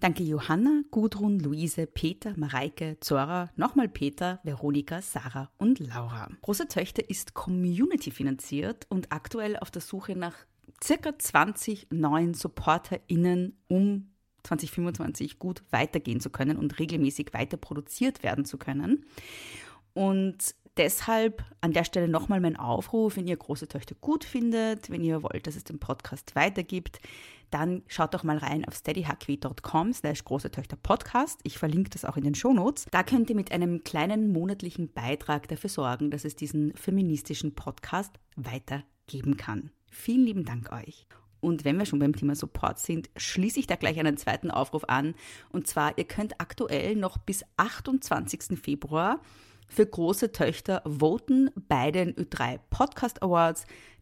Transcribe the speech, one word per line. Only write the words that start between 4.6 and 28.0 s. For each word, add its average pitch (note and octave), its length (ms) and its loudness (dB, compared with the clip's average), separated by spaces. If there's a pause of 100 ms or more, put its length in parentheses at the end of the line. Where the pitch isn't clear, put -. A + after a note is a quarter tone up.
Sarah C3+ 560 -8
und A#3+ 220 4
Laura. A#2+ 500 -6 (100)
Große G#3 260 -2
Töchter - 440 -4
ist - 240 -8
community-finanziert F3+ 1500 -2
und F#3 240 -2
aktuell G#3 460 -4
auf - 120 -10
der E3+ 120 -8
Suche F#3+ 340 -8
nach F3 180 -6 (480)
circa D4 360 0
zwanzig G3+ 720 2
neuen D#3+ 420 4
SupporterInnen, F3 1300 2 (100)
um G3 440 4 (320)
zwanzig - 260 -4
fünfundzwanzig D#3+ 680 -4
gut F3+ 300 -6
weitergehen B2 520 0
zu - 100 -8
können C#3+ 260 0
und - 220 -2
regelmäßig D3+ 560 0
weiter B2 240 -4
produziert - 640 -2
werden C#3+ 240 0
zu - 100 -10
können. D#3 480 0 (880)
Und F#3+ 600 0 (240)
deshalb A3 680 2 (160)
an E3 140 2
der E3 100 4
Stelle F3 240 0
nochmal E3+ 320 2
mein E3+ 160 2
Aufruf, G#3+ 640 0
wenn F3+ 100 -4
ihr F3 80 0
Große D3+ 320 -8
Töchter - 320 -10
gut D#4 240 0
findet, A3 640 0
wenn E3+ 160 -4
ihr D#3+ 180 2
wollt, - 240 -4
dass D#3 80 -6
es - 100 -12
den D3+ 140 -10
Podcast - 560 -8
weitergibt, F3+ 640 0 (520)
dann E3 380 0
schaut - 260 0